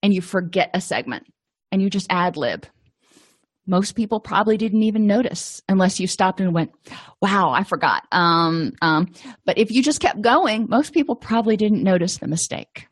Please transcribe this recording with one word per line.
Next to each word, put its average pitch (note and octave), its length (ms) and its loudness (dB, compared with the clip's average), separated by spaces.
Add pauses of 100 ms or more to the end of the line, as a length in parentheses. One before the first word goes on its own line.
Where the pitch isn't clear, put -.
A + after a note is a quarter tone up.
and G3+ 100 4
you F#3 80 0
forget F3+ 540 -2
a F#3 40 0
segment - 460 -6 (460)
and G3 100 0
you G3 80 2
just G3 220 -4
ad F3 260 0
lib. A#2+ 300 -4 (960)
Most F#3+ 300 0
people G#3+ 240 -2
probably G#3+ 380 0
didn't A3 260 0
even A3 240 2
notice - 600 -2
unless F#3+ 320 2
you F#3 60 -2
stopped F#3 340 0
and F3+ 140 0
went, E3 180 0 (480)
"Wow, G3 320 2
I D#3+ 120 0
forgot." D3+ 480 -2
Um, E3 600 2 (100)
um, E3 240 2 (360)
but - 140 0
if A3+ 140 2
you B3 100 2
just D4 200 0
kept - 200 -2
going, A#3 480 2
most C#4 240 0
people C#4+ 220 0
probably A3 420 0
didn't G#3 240 2
notice F#3 380 0
the - 80 -10
mistake. - 640 -8